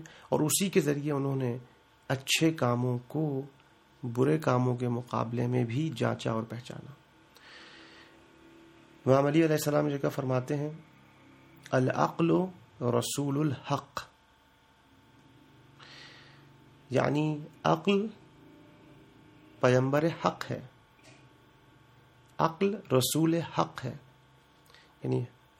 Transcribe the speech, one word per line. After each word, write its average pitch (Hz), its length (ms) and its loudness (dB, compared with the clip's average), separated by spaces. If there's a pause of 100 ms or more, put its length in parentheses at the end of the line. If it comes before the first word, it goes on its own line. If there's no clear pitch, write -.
(300)
اور 143 100 4
اسی 156 300 2
کے 185 120 4
ذریعے 143 300 0
انہوں 139 240 -2
نے 127 220 -2 (500)
اچھے 160 460 0
کاموں 123 440 0 (100)
کو 147 340 -2 (640)
برے 131 340 2
کاموں 127 380 2
کے 123 120 -4
مقابلے 120 600 -2
میں 123 160 2
بھی 135 340 -2
جانچا 120 340 0
اور 110 120 -2
پہچانا۔ 120 480 -12 (2250)
امام 135 160 6
علی 151 180 4
علیہ 156 120 2
السلام 147 320 0
جگہ 143 220 -2
فرماتے 127 480 -2
ہیں، 147 120 -4 (1000)
"العقل 143 600 2 (500)
رسول 139 580 -2
الحق"، 143 600 -4 (3000)
یعنی 143 500 2 (240)
عقل 196 440 2 (1500)
پیمبر 131 460 4 (200)
حق - 260 -4
ہے، - 100 -8 (1800)
عقل 196 380 0 (160)
رسول 147 420 2
حق 160 520 -2
ہے، 127 100 -8 (1080)
یعنی 127 200 -2 (360)